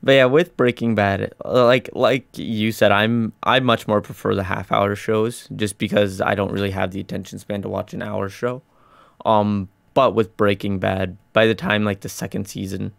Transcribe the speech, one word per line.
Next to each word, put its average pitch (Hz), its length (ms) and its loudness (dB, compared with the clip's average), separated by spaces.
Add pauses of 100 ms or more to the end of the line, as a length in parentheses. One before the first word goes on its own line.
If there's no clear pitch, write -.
But 135 100 4
yeah, 135 120 8
with 143 320 2
Breaking 120 380 0
Bad, 101 400 0 (100)
uh, 123 220 4
like, 123 260 2
like 123 340 2 (120)
you 107 340 -2
said, 104 180 4
I'm, 110 520 2
I 123 180 2
much 120 260 0
more 104 140 2
prefer 104 340 -4
the 98 100 -2
half-hour 101 520 0
shows 110 580 -4
just 101 220 -4
because 101 460 0
I - 120 0
don't 98 180 -2
really 98 180 -2
have 95 220 -4
the 95 80 -10
attention 98 380 -12
span 101 220 -8
to 98 80 -10
watch 101 240 -8
an 92 80 -12
hour 101 300 -6
show. 123 320 -6 (640)
Um, 104 420 2 (240)
but 127 220 4
with 110 240 0
Breaking 101 400 0
Bad, 95 400 -4 (160)
by 110 120 6
the 113 80 2
time, 104 300 -2
like, 101 160 -2
the - 80 -12
second - 400 -8
season 98 500 -8